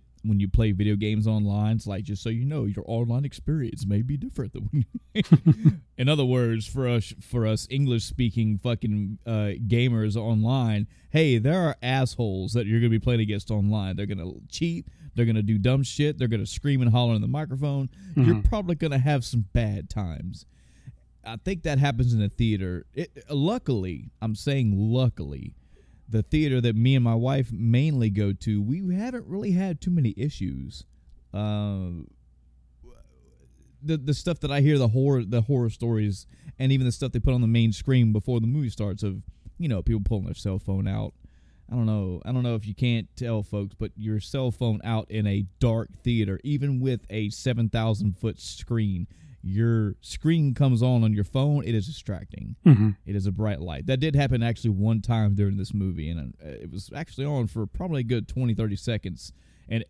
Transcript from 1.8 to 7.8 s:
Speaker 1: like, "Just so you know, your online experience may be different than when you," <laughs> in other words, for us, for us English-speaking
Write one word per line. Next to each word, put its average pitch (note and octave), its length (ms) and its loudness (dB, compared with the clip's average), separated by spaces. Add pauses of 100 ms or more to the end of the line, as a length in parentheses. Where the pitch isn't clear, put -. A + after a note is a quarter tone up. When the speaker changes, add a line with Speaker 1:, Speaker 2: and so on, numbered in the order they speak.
Speaker 1:
like, G2+ 180 -6
"Just G2+ 180 -6
so A2+ 80 -4
you A#2+ 160 -2
know, C#3+ 180 -2
your G2+ 240 -4
online A#2 380 -2
experience - 580 -4
may G2+ 160 2
be C3+ 160 -2
different C#3 380 -8
than - 180 -8
when C#3 140 2 (260)
you," F3+ 600 6 (120)
<laughs> - 140 -16
in B2+ 100 2
other D3 160 2
words, A#2 420 2
for B2+ 220 -2
us, A#2 320 0
for A#2 260 -2
us A2 220 0
English-speaking A#2 880 0